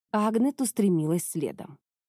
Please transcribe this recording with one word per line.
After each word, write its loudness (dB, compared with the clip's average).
Агнет 0
устремилась 2
следом. -6